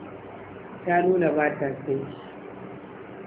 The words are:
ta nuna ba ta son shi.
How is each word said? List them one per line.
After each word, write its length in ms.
ta 160
nuna 280
ba 200
ta 100
son 160
shi. 200